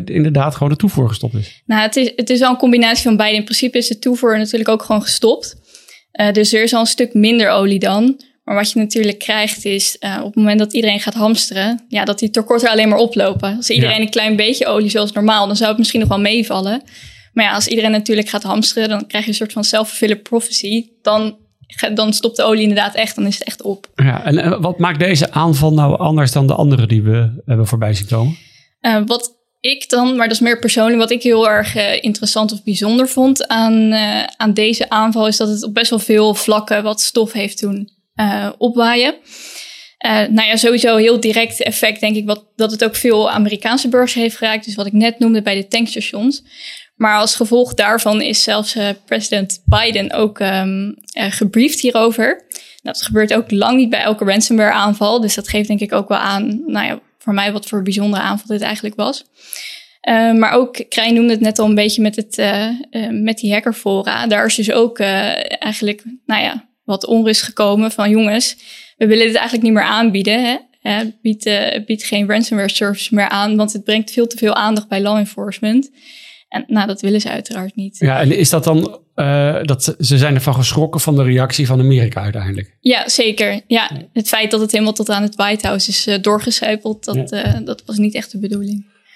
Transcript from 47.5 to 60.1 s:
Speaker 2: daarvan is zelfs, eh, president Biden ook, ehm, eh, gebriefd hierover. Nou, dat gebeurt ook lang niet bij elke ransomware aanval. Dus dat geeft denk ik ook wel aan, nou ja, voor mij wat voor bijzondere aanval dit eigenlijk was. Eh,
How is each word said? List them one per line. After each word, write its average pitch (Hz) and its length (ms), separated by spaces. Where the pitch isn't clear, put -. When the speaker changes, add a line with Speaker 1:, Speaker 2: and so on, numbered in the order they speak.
Speaker 2:
daarvan 214 480
is 214 200
zelfs, 214 320
eh, 202 140
president 208 580
Biden 214 480
ook, 214 260
ehm, 190 540
eh, 214 180
gebriefd 226 500
hierover. 233 460
Nou, - 140
dat - 60
gebeurt 214 320
ook 226 160
lang 214 260
niet 247 140
bij 214 120
elke 214 220
ransomware 214 480
aanval. 208 480
Dus 208 140
dat 202 140
geeft 208 200
denk 208 120
ik 208 120
ook 202 160
wel 196 100
aan, 208 480
nou 208 200
ja, - 140
voor 208 160
mij 202 180
wat 208 140
voor 202 160
bijzondere 202 400
aanval 208 240
dit 208 140
eigenlijk 208 360
was. 233 280
Eh, 226 320